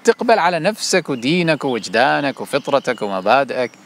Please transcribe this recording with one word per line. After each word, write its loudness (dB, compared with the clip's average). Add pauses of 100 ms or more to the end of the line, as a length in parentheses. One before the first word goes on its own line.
تقبل 2
على 2
نفسك -2
ودينك 0
ووجدانك 0
وفطرتك -2
ومبادئك 0 (140)